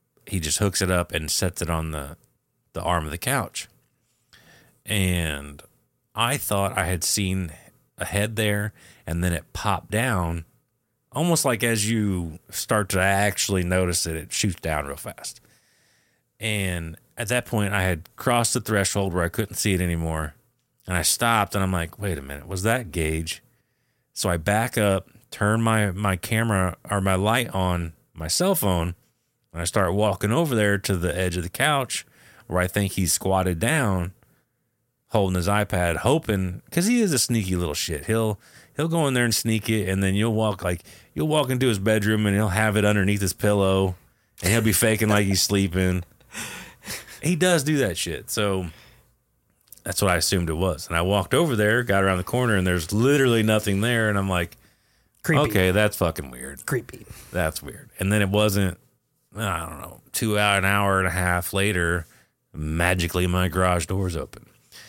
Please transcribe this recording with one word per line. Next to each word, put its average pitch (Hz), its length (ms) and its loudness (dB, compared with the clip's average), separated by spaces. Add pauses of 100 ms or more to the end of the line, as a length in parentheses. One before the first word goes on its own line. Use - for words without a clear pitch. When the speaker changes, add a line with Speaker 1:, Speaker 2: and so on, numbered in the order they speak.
(260)
Speaker 1:
he 92 140 -4
just 78 200 -2
hooks 101 220 0
it 92 80 2
up 90 220 0
and 78 180 -4
sets - 320 -2
it 82 80 -4
on 80 220 -2
the, 73 240 -10 (560)
the - 100 -10
arm 85 240 0
of 73 60 -8
the 85 60 -6
couch. - 500 -4 (1160)
And 82 760 -2 (540)
I 117 220 0
thought 98 400 -2
I 95 80 2
had 87 180 -2
seen 92 480 -2 (460)
a - 80 -6
head 107 320 -2
there, 104 360 0 (320)
and 85 180 -2
then 87 100 2
it - 200 -6
popped - 380 -4
down, 92 540 -2 (680)
almost 160 340 0
like 120 180 0
as 113 260 0
you 95 500 -2 (100)
start - 400 0
to 92 120 2
actually 98 640 2
notice 87 440 0
it, 80 80 -4
it - 180 -10
shoots 95 280 -2
down 76 240 -4
real 69 100 -8
fast. - 460 -14 (1000)
And 92 580 -2 (200)
at 117 100 -6
that 120 180 0
point, 104 280 0
I 98 100 2
had 87 320 -2
crossed 120 380 0
the 110 80 0
threshold 98 520 0
where 87 100 0
I 85 60 0
couldn't - 260 -4
see 104 180 0
it 90 80 2
anymore. 80 520 -2 (540)
And 90 100 -2
I 82 40 0
stopped, 110 540 0
and 98 80 0
I'm 95 80 0
like, 82 260 -4
"Wait 95 200 -4
a 69 40 -8
minute, 69 260 -12
was 92 160 -6
that 113 280 -2
Gage?" 80 500 -2 (720)
So - 180 -4
I 87 60 0
back 104 420 0
up, 101 300 2 (240)
turn 107 300 2
my, 110 300 2
my 95 260 0
camera 104 580 0 (160)
or 101 80 0
my 95 160 2
light 110 360 0
on 87 420 0 (200)
my 80 140 -8
cell 185 280 0
phone, 87 380 0 (600)
and 82 80 -8
I - 20 -6
start 92 300 0
walking 104 400 0
over 151 200 0
there 104 260 2
to 98 180 -2
the 85 200 -2
edge 90 200 0
of 87 60 -2
the 87 60 -6
couch 139 560 -2 (420)
where 87 120 0
I 92 80 2
think 101 260 0
he's 92 200 0
squatted 92 460 0
down, 104 520 0 (960)
holding 95 300 2
his 87 100 -2
iPad, 95 500 0
hoping, 104 720 0
'cause 175 180 0
he 240 140 4
is 185 120 2
a 123 60 2
sneaky 95 360 0
little 85 180 0
shit. 76 340 -6
He'll, 110 300 0 (380)
he'll 160 140 -2
go 160 180 0
in 135 60 0
there 123 100 2
and 117 100 2
sneak 110 360 0
it, 107 180 0
and 95 160 0
then 95 120 2
you'll 110 180 2
walk, 107 280 0
like, 87 220 -4 (300)
you'll 151 160 -2
walk 151 200 0
into 127 200 2
his 104 100 2
bedroom, 107 460 2
and 101 100 2
he'll 107 140 2
have 107 260 0
it 104 80 2
underneath 101 380 2
his 95 120 0
pillow, 95 640 2 (460)
and 92 100 2
he'll 113 100 4
be 107 120 4
faking 110 340 2
like 104 180 4
he's 95 160 2
sleeping. 92 640 2 (1160)
He 170 160 2
does 175 260 4
do 147 140 2
that 104 200 0
shit, - 320 -6
so 98 380 0 (1160)
that's - 180 -6
what 98 100 4
I 87 60 4
assumed 87 320 0
it 80 60 -2
was. 85 320 -2
And 85 100 -4
I 82 40 2
walked 95 320 0
over 143 220 2
there, 107 280 2
got 98 200 2
around 95 140 2
the 90 80 -2
corner, 120 300 0
and 92 120 2
there's 87 240 0
literally 123 520 4
nothing 107 380 2
there, 113 280 0
and 104 80 0
I'm 98 120 0
like, 87 280 -2 (640)
Speaker 2:
Creepy. 151 180 2
Speaker 1:
"Okay, 92 300 4
that's 104 240 2
fucking 78 360 -2
weird." 64 340 -14
Speaker 2:
Creepy. - 400 -6 (260)
Speaker 1:
That's 80 320 -2
weird. - 340 -14
And 95 140 0
then 104 100 4
it 98 60 2
wasn't, 101 500 2 (600)
I 90 280 -4
don't 80 140 -10
know, - 220 -16 (100)
two 107 260 -2
hour, 104 200 4
an 95 80 2
hour 98 340 4
and 92 80 2
a 87 40 -2
half 90 420 0
later, 90 520 2 (460)
magically 87 720 0
my 90 220 2
garage 90 380 0
door's 92 320 -4
open. - 300 -12 (420)